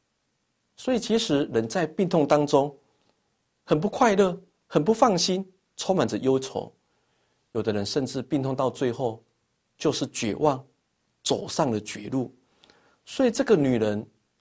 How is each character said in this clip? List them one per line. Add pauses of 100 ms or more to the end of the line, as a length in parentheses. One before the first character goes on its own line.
(760)
所
以
其
实
人
在
病
痛
当
中 (920)
很
不
快
乐， (280)
很
不
放
心， (320)
充
满
着
忧
愁。 (800)
有
的
人
甚
至
病
痛
到
最
后 (560)
就
是
绝
望， (600)
走
上
了
绝
路。 (720)
所
以
这
个
女
人， (340)